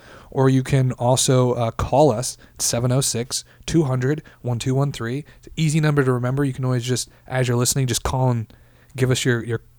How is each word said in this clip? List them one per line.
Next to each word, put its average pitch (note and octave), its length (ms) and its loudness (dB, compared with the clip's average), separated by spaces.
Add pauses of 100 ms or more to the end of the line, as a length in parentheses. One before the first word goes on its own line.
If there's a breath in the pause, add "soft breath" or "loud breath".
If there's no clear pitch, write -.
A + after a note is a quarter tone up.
(300 soft breath)
or C3 180 2
you C3 160 4
can C3 280 2
also, B2+ 600 2
uh, A#2+ 200 -2
call C#3 380 4
us A#2 260 -4 (180 soft breath)
at - 80 -8
seven B2 280 0
oh C3 120 2
six, - 420 -6 (220 soft breath)
two D#3+ 180 2
hundred, C3 380 -2 (180 soft breath)
one A#2+ 180 -4
two C3 160 -2
one C#3 180 0
three. A#2+ 320 -6 (120)
It's - 100 -20
an - 100 -20
easy D#3+ 240 0
number D3+ 220 2
to C3 80 2
remember. B2+ 320 0
You C3+ 120 -2
can C3 100 -6
always B2+ 200 -2
just B2+ 260 -4 (180 soft breath)
add B2+ 180 0
your A#2+ 120 0
listening, B2+ 280 0
just A#2+ 160 -4
call B2+ 280 0
and A#2 220 -4 (440 soft breath)
give B2+ 160 0
us - 140 0
your, A#2 180 0
your, A#2 160 -4 (180)